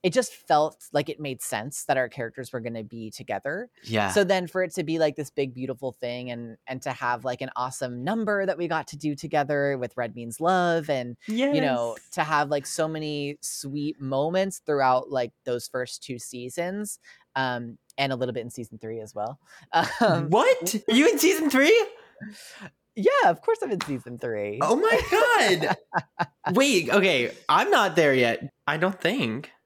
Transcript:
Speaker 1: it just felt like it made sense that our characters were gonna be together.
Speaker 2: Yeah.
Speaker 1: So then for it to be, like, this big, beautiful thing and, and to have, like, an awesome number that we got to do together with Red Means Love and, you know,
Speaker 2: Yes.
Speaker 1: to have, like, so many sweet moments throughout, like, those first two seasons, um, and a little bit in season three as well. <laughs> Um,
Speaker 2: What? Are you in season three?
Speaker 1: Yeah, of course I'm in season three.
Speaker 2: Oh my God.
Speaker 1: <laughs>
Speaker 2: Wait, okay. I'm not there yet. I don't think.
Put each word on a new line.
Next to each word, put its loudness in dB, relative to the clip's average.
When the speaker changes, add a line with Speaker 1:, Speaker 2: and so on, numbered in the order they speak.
Speaker 1:
it 2
just 0
felt 0
like 0
it -8
made -8
sense -8
that 2
our 2
characters -10
were -6
gonna -8
be -12
together. -6
Speaker 2:
Yeah. 0
Speaker 1:
So 4
then 2
for -2
it -4
to -2
be, -2
like, 2
this -8
big, -4
beautiful -6
thing -8
and, -10
and -8
to -6
have, -4
like, -4
an -8
awesome -6
number -2
that -2
we -4
got -2
to -14
do -4
together 0
with -6
Red -4
Means -12
Love 2
and, -2
you 0
know, 0
Speaker 2:
Yes. -20
Speaker 1:
to -4
have, 2
like, -2
so -2
many -6
sweet -6
moments -2
throughout, 2
like, -2
those -4
first -6
two -10
seasons, -8
um, -4
and 0
a -2
little -2
bit -6
in -10
season -14
three -10
as -14
well. -6
<laughs> 0
Um, 2
Speaker 2:
What? 4
Are 2
you 8
in 4
season 4
three? 6
Speaker 1:
Yeah, 4
of 4
course 0
I'm -4
in -2
season -8
three. -4
Speaker 2:
Oh 4
my 4
God. -4
Speaker 1:
<laughs> -4
Speaker 2:
Wait, 4
okay. 4
I'm 4
not 4
there 6
yet. 2
I 0
don't -2
think. -2